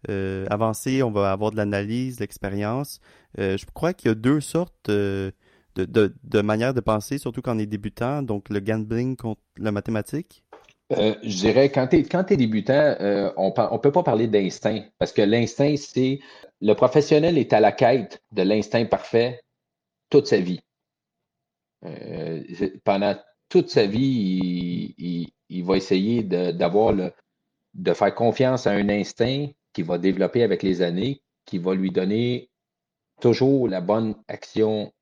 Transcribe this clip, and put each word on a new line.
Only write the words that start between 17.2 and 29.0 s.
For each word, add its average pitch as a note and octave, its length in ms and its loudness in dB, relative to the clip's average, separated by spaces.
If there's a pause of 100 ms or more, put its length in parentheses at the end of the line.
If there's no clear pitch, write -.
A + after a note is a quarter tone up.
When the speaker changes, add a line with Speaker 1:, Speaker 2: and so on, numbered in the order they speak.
Speaker 2:
est A#2+ 160 2
à A2 80 6
la G#2 120 6
quête B2 500 0 (100)
de G#2+ 100 -2
l'instinct G#2+ 440 0
parfait A#2+ 560 -2 (680)
toute C#3+ 180 4
sa G#2+ 120 2
vie. F2+ 220 -2 (1200)
Euh, D#2+ 580 -10 (420)
pendant G2 300 2 (360)
toute F3+ 180 4
sa A#2+ 180 4
vie, F#2 1120 -2
il... - 80 -16
il, E2+ 260 -6 (180)
il F2+ 140 -6
va F#2+ 120 2
essayer G2 460 0
de, F2+ 300 -2
d'avoir G2+ 400 2
le, F#2 200 -2 (640)
de F#2 180 -2
faire G2+ 220 0
confiance B2 520 2
à G2+ 60 2
un G2+ 160 0
instinct A#2+ 600 -2 (260)